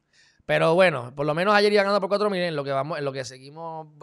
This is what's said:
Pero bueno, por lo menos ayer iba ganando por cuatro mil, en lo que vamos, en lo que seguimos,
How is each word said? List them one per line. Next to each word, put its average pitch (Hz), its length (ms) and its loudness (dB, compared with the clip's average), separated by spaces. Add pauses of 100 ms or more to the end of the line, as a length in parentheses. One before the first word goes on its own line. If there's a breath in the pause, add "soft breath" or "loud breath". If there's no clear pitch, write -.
(520 soft breath)
Pero 160 220 2
bueno, 143 400 2
por 147 100 -4
lo 151 100 0
menos 190 200 2
ayer 208 180 4
iba 208 100 4
ganando 202 160 2
por 190 120 -2
cuatro 202 180 0
mil, 185 140 -2
en 170 120 -4
lo 143 80 -4
que 139 100 -4
vamos, 143 260 -2
en 143 80 -4
lo 135 40 -2
que 131 140 -8
seguimos, 156 640 -14 (140)